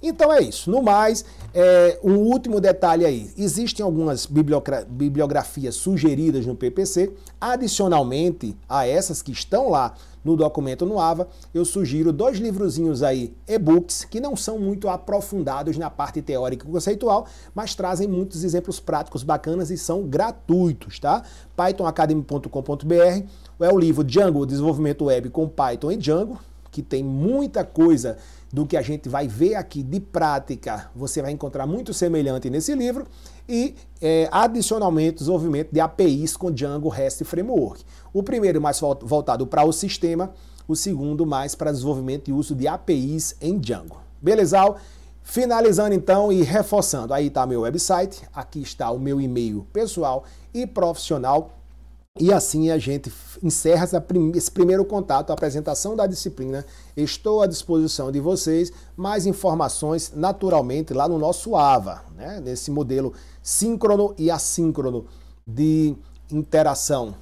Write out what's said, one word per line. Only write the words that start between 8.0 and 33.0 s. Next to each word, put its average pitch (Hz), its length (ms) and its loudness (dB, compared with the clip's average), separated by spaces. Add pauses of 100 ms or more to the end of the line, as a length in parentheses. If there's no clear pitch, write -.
a 135 160 0
essas 147 380 0
que - 80 -12
estão 226 400 -2
lá 131 240 0 (300)
no 160 120 2
documento 147 480 0
no 202 140 -2
ava, 165 300 0 (260)
eu 170 100 2
sugiro 160 480 0
dois 202 260 0
livrozinhos 165 680 -2
aí, 131 280 0 (140)
e-books, 175 580 2
que - 140 -8
não 277 160 -4
são 220 240 -6
muito 202 300 -2
aprofundados 170 920 -2
na 165 100 -6
parte 143 320 -6
teórica 135 460 -4
e 156 60 -10
conceitual, 202 540 0 (280)
mas 214 220 -8
trazem 185 320 -2
muitos 185 340 -4
exemplos 180 380 -4
práticos 147 420 -6
bacanas 156 480 -2
e 180 80 -6
são 180 240 -4
gratuitos, 170 960 0
tá? 180 240 0 (320)
python 190 320 0
academy 156 380 0
ponto 143 260 -6
com 139 100 -6
ponto 143 240 -6
B 165 140 4
R 180 260 6 (360)
é 180 120 4
o 196 60 6
livro 160 240 4
Django, 147 420 4
Desenvolvimento 143 600 0
Web 127 260 2
com 156 180 -2
Python 139 440 -2
e 220 40 -2
Django, 190 440 0 (320)
que 147 100 -8
tem 135 220 -4
muita 190 600 0
coisa 143 540 2 (340)
do 147 140 -2
que 151 100 -2
a 143 60 0
gente 147 260 -6
vai 139 180 -4
ver 139 280 0
aqui 156 280 -8
de 131 160 -6
prática, 139 960 -4
você 135 260 -8
vai 135 100 -6
encontrar 139 360 -8
muito 208 260 -6
semelhante 143 560 0
nesse 156 260 -2
livro, 254 320 -4 (420)